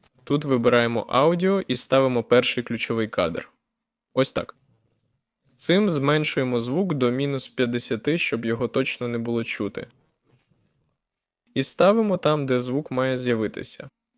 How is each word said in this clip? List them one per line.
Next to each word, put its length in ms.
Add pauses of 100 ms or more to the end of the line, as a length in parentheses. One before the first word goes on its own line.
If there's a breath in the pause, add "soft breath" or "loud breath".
(240)
Тут 200
вибираємо 560
аудіо 600
і 160
ставимо 460
перший 400
ключовий 460
кадр. 400 (680)
Ось 180
так. 240 (1000)
Цим 340
зменшуємо 720
звук 340
до 160
мінус 380
п'ятдесяти, 680
щоб 260
його 240
точно 400
не 100
було 260
чути. 420 (1700)
І 80
ставимо 540
там, 300
де 140
звук 300
має 260
з'явитися. 720 (300)